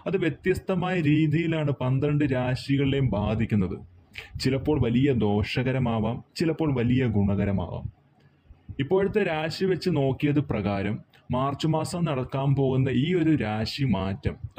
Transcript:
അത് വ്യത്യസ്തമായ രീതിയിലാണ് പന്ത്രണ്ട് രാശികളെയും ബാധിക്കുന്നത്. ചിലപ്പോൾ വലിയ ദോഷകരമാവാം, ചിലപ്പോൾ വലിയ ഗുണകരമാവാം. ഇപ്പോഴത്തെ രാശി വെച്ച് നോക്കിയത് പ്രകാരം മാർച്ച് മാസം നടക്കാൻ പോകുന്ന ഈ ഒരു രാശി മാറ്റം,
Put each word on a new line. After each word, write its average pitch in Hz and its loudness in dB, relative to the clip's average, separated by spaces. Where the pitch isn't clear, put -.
അത് 175 0
വ്യത്യസ്തമായ 185 -2
രീതിയിലാണ് 156 2
പന്ത്രണ്ട് 139 0
രാശികളെയും 135 0
ബാധിക്കുന്നത്. 107 0
ചിലപ്പോൾ 135 0
വലിയ 127 4
ദോഷകരമാവാം, 113 0
ചിലപ്പോൾ 160 0
വലിയ 123 2
ഗുണകരമാവാം. 98 0
ഇപ്പോഴത്തെ 190 0
രാശി 160 -4
വെച്ച് 185 -2
നോക്കിയത് 143 0
പ്രകാരം 104 -2
മാർച്ച് - -2
മാസം 160 -2
നടക്കാൻ 139 0
പോകുന്ന 135 2
ഈ 147 2
ഒരു 160 4
രാശി 107 -2
മാറ്റം, 98 -2